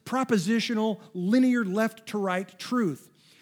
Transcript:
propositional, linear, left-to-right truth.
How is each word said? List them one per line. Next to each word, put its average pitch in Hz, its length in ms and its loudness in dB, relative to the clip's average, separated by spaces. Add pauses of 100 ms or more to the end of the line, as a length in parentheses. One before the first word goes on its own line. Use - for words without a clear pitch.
propositional, 226 960 0 (120)
linear, 240 520 2
left-to-right 196 920 -2
truth. 208 520 -2 (320)